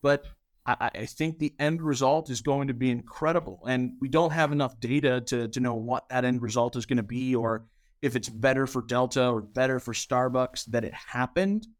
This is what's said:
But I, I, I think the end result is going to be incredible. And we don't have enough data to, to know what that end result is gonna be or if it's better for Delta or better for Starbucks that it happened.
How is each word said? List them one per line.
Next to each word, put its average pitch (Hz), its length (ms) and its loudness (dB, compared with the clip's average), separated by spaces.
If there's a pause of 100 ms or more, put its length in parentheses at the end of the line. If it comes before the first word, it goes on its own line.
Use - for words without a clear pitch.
But 143 240 2 (400)
I, 123 140 0
I, - 220 -4
I 110 40 -6
think 160 340 -4
the 151 180 -2
end 156 240 0
result 147 480 2
is 123 120 -6
going 139 260 0
to 135 60 -2
be 123 180 0
incredible. 156 760 -2
And 127 340 0
we 135 80 -2
don't 160 220 4
have 151 200 2
enough 139 280 0
data 127 480 2
to, 117 200 -2
to 113 140 -6
know 123 140 0
what 117 340 -4
that 127 160 0
end 123 160 2
result 120 340 0
is 117 100 -4
gonna 123 180 2
be 127 300 -2
or 113 320 0 (360)
if 127 160 0
it's 110 120 -4
better 131 380 2
for 131 140 -4
Delta 123 480 2
or 113 120 0
better 127 380 0
for 120 140 -8
Starbucks 127 720 0
that 117 180 0
it - 100 -8
happened. 196 760 -2 (120)